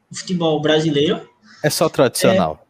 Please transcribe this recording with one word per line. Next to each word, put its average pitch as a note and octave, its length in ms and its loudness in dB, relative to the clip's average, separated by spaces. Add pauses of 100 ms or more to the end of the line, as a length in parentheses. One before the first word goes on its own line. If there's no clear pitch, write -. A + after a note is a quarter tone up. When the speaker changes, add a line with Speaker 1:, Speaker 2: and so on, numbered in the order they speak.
(100)
Speaker 1:
futebol E3 520 -2
brasileiro. D#3 640 0 (340)
Speaker 2:
É D3+ 60 2
só D#3 220 0
tradicional. A2+ 800 0